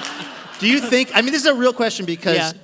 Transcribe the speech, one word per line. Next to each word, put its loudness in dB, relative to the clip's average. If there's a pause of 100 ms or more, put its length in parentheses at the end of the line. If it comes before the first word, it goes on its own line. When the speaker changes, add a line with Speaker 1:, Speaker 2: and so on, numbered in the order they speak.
(600)
Speaker 1:
Do 2
you 4
think, 2
I 6
mean, 0
this 0
is 4
a 4
real 2
question -2
because, 0
Speaker 2:
Yeah. -2 (120)